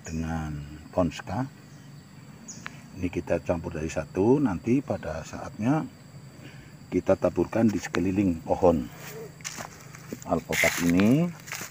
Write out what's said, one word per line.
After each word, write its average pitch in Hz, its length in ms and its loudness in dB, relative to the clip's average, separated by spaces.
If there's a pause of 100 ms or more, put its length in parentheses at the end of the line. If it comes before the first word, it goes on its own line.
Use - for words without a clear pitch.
dengan 80 480 -4 (320)
Ponska. 92 560 0 (1500)
Ini 90 160 -2
kita 85 320 0
campur 85 320 -2
dari 78 160 -4
satu, 101 480 4
nanti 117 400 2
pada 80 440 -4
saatnya 127 600 0 (1080)
kita 95 240 4
taburkan 90 520 2
di 101 80 2
sekeliling 92 680 2
pohon 85 440 4 (1400)
alpukat - 640 2
ini, 120 400 6 (400)